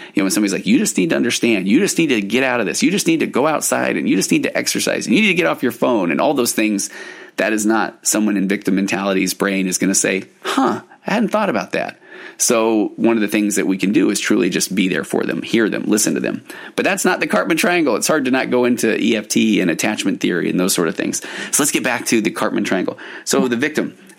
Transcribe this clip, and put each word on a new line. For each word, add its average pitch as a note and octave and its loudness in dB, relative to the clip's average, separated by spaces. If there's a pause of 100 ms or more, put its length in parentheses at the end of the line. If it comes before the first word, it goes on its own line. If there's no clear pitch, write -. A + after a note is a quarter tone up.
(140)
You - 0
know, - 0
when F#2+ 0
somebody's G2+ 0
like, - -4
"You G#2+ 4
just G3+ 0
need F3+ 2
to D#3 0
understand. A#2 0
You A2+ 4
just E3+ 0
need E3 2
to A#2+ 2
get A2+ 0
out B2 0
of G#2 0
this. - -2
You C#3+ 4
just G3 0
need E3 2
to C3 2
go A#2+ 2
outside, C3 0
and C#3 -2
you D#3 2
just F#3+ 0
need D#3+ 2
to - -2
exercise, - -2
and G#2 4
you G3+ 4
need A3 4
to F#3+ 2
get E3+ 0
off D#3 -2
your B2 0
phone," G#2+ 0
and C#2 0
all C3+ 2
those B2 0
things, G#2+ 0 (460)
that G#2 0
is G#2+ 0
not G#2+ -2
someone G#2 0
in F#2+ 0
victim F#2+ 0
mentality's F#2+ 0
brain F#2+ 0
is F#2 -4
gonna F#2+ 0
say, G2 0 (180)
"Huh, - -2 (240)
I F#3 -2
hadn't G#3 2
thought G#3 0
about A2 -4
that." - -4 (400)
So A2+ 2
one A2+ 2
of A2 2
the G2+ 0
things G#2 0
that G2 0
we F#2+ 0
can F#2+ 0
do D#3+ 4
is G2+ 0
truly G#2 2
just F#2 -4
be F#2+ 2
there E2 -2
for E2 -2
them, - -4
hear A2+ 0
them, - -6
listen G#2 2
to B1+ -2
them. A#1 -4 (320)
But - -2
that's F#3 0
not F#3 2
the E3+ -2
Karpman F#3 0
triangle. D#3+ 2
It's - -2
hard D#3 2
to B2+ 0
not B2+ 0
go B2 4
into A#2 2
E A2 2
F G#2 -4
T A2 2
and F2 0
attachment G#2 -2
theory F2 -2
and E2+ 0
those F2+ 0
sort E2+ 0
of E2 -4
things. - -4 (300)
So - 0
let's D3 0
get C#3 -2
back A#2 -2
to A#2 4
the G#2 0
Karpman - -2
triangle. F#2+ -2 (260)
So C3+ 2
the A#2+ 0
victim, D3+ -2 (240)